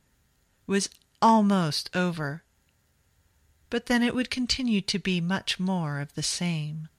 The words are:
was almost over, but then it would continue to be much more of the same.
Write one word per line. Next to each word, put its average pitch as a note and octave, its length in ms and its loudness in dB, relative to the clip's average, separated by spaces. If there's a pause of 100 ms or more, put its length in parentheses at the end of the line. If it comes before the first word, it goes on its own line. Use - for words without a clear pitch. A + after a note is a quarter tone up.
(640)
was G3 240 0 (320)
almost G3+ 760 4
over, E3 480 -4 (1300)
but A#3 160 -4
then A#3+ 160 2
it A#3+ 140 2
would B3+ 160 -2
continue A#3+ 500 0
to - 160 -2
be F3+ 240 0
much - 380 -4
more F3 400 -2
of C#3+ 160 -8
the D3+ 80 -6
same. D#3 760 -4